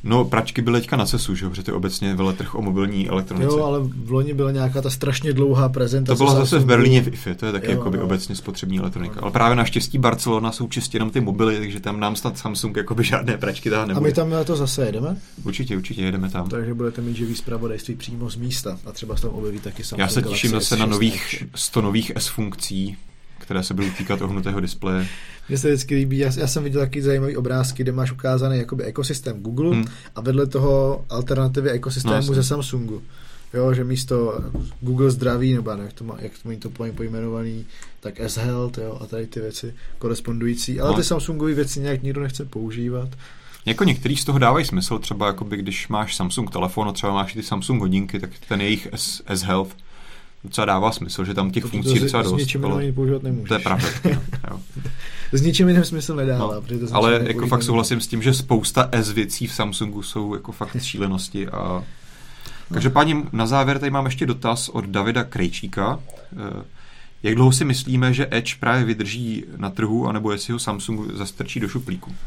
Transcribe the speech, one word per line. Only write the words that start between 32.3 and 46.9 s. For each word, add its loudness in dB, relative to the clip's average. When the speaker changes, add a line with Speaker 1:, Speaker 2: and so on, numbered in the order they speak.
Speaker 2:
ze 4
Samsungu. -2
Jo, 4
že 2
místo 0
Google 4
Zdraví, 2
nebo 0
já -4
nevím, -8
jak -12
to -14
má, -10
jak -10
to -20
mají -8
to -10
poj-, -8
pojmenovaný, -4
tak -10
S -4
Health, -2
jo, -6
a -10
tady -6
ty -8
věci -8
korespondující. -2
Ale 4
Speaker 1:
No. 4
Speaker 2:
ty 2
Samsungové 0
věci 0
nějak -2
nikdo -2
nechce -4
používat. -4
Speaker 1:
Jako 2
některý 4
z -2
toho 4
dávají 6
smysl, 0
třeba -2
jakoby, -2
když -6
máš -2
Samsung -2
telefon 0
a -2